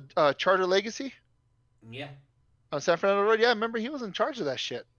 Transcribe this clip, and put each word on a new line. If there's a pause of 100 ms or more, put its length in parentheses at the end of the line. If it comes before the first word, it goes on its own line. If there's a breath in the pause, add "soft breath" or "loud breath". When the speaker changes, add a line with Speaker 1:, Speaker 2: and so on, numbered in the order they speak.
(160)
Speaker 1:
uh,
Charter
Legacy? (800)
Speaker 2:
Yeah. (640)
Speaker 1:
On
San
Fernando
Road?
Yeah,
remember
he
was
in
charge
of
that
shit. (120)